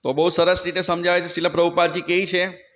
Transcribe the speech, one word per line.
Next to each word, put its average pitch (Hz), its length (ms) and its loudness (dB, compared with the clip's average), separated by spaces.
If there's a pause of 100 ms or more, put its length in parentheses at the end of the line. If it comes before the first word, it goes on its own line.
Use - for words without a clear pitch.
તો 131 100 -2
બહુ 160 160 2
સરસ 175 360 2
રીતે 175 160 -4
સમજાવે 175 400 0
છે. 175 60 -10
શીલા 170 220 -2
પ્રભુપાદજી 170 520 0
કહે 180 240 0
છે 185 220 0 (280)